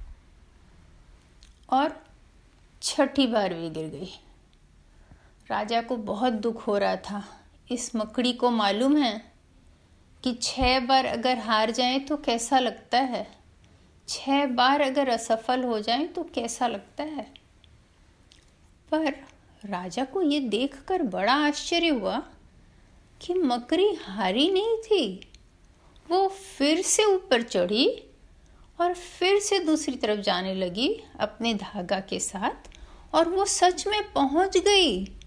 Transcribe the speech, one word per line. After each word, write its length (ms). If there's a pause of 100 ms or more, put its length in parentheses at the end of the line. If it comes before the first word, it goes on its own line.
(1700)
और 340 (760)
छठी 440
बार 280
भी 160
गिर 180
गई। 220 (1400)
राजा 340
को 140
बहुत 360
दुख 340
हो 120
रहा 180
था। 280 (460)
इस 260
मकड़ी 360
को 180
मालूम 460
है 360 (880)
कि 200
छह 380
बार 260
अगर 320
हार 320
जाए 280
तो 180
कैसा 420
लगता 400
है, 400 (720)
छह 380
बार 340
अगर 280
असफल 540
हो 180
जाए 260
तो 160
कैसा 440
लगता 380
है। 420 (1400)
पर 240 (500)
राजा 400
को 180
ये 180
देखकर 600
बड़ा 300
आश्चर्य 560
हुआ 300 (1040)
कि 140
मकड़ी 600
हारी 560
नहीं 260
थी, 560 (800)
वो 180
फिर 540
से 220
ऊपर 380
चढ़ी 640 (760)
और 140
फिर 440
से 200
दूसरी 360
तरफ 240
जाने 360
लगी 460 (200)
अपने 340
धागा 460
के 200
साथ 500 (440)
और 140
वो 160
सच 420
में 260
पहुंच 440
गई। 520 (180)